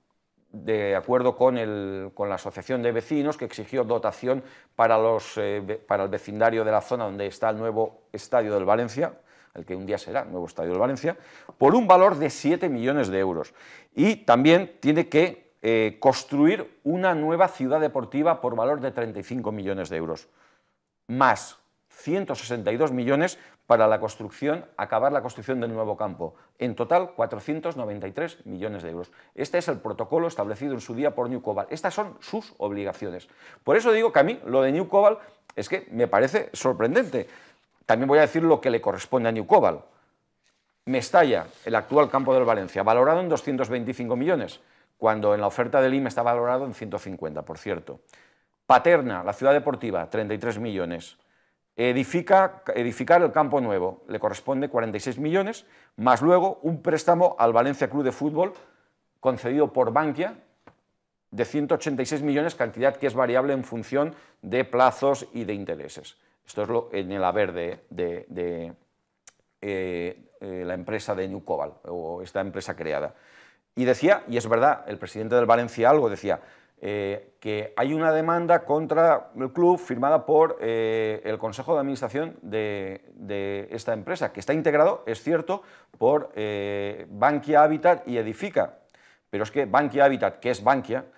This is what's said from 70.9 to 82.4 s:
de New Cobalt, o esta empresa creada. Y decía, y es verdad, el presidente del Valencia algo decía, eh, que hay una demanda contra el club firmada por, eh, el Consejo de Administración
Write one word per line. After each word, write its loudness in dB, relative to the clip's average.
de -4
New -10
Cobalt, -6
o -10
esta -6
empresa -8
creada. -6
Y 0
decía, 2
y -4
es -4
verdad, 2
el -10
presidente -4
del 4
Valencia 4
algo 4
decía, -4
eh, -6
que -6
hay 0
una 2
demanda 2
contra 2
el -6
club 4
firmada 0
por, 4
eh, -2
el -4
Consejo -4
de 2
Administración -6